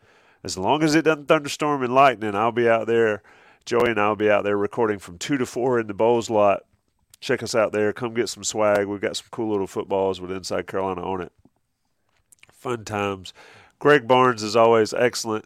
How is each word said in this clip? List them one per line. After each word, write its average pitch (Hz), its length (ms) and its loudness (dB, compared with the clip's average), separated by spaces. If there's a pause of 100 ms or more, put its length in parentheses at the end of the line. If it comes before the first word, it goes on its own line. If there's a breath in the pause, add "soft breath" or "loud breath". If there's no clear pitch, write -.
(420 soft breath)
As 90 160 -10
long 123 240 0
as 151 120 0
it 156 120 2
doesn't 147 220 -2
thunderstorm 147 540 0
and 123 120 -2
lightning, 113 400 4
I'll 110 180 0
be 117 160 2
out 113 180 2
there. 113 360 2 (420 soft breath)
Joey 120 280 2
and 104 80 -2
I'll 104 160 2
be 107 140 2
out 101 140 4
there 101 140 0
recording 107 400 -2
from 90 180 -18
two 139 220 -4
to 123 80 -2
four 123 340 -2
in 110 60 -4
the 104 80 -10
Bowes 117 340 2
lot. 104 360 2 (560)
Check 123 220 -4
us 110 120 -8
out 107 180 0
there. 104 220 0
Come 117 180 -8
get 113 160 -4
some 101 160 -12
swag. 104 420 0
We've 101 140 -8
got 104 160 -6
some - 140 -14
cool 110 200 -6
little 98 160 -2
footballs 95 540 -4
with 90 100 -12
Inside 92 360 -8
Carolina 95 340 -6
on 90 220 -6
it. - 100 -14 (1200)
Fun 120 320 -10
times. 98 480 -6 (460 loud breath)
Greg 143 280 4
Barnes 123 360 4
is 107 140 -2
always 113 380 4
excellent. 113 520 -2